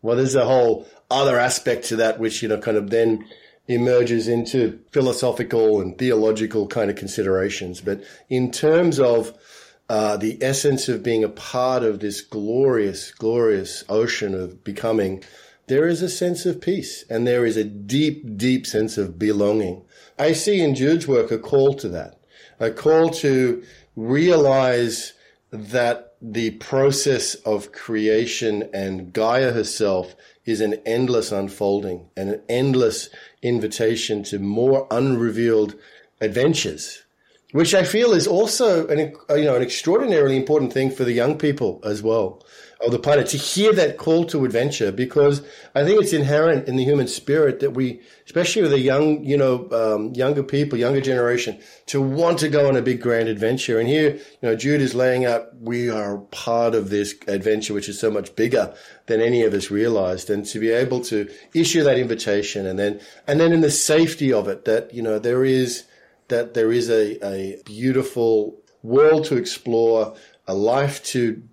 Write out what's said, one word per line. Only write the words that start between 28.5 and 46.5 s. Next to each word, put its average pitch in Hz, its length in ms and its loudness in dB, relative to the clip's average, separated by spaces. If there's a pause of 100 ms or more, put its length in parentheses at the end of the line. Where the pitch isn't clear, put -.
and 95 380 -8
Gaia 120 400 0
herself 98 640 -2 (300)
is 110 160 -2
an 107 140 0 (100)
endless 117 460 0
unfolding 98 840 -4
and 98 140 -6
an 107 180 -6
endless 127 640 0 (320)
invitation 110 840 -2
to 101 160 -6
more 120 520 0
unrevealed 113 840 0 (440)
adventures, 110 840 -2 (480)
which 165 220 2
I 190 100 4
feel 220 300 2
is 165 140 2
also 202 600 2
an, 151 260 0 (160)
you 151 140 2
know, 139 120 2
an 123 60 2
extraordinarily 160 760 2
important 135 360 0
thing 135 180 0
for 131 120 -4
the 123 100 0
young 123 240 0
people 139 460 -2
as 104 180 -4
well 110 420 -2 (400)
of 117 80 2
the 120 80 0
planet, 143 280 2
to 143 100 -4
hear 208 360 2
that 165 240 2
call 165 280 2
to 156 180 -2
adventure, 117 480 0
because 143 500 2 (340)
I 143 80 2
think 202 180 4
it's - 120 0
inherent 147 540 2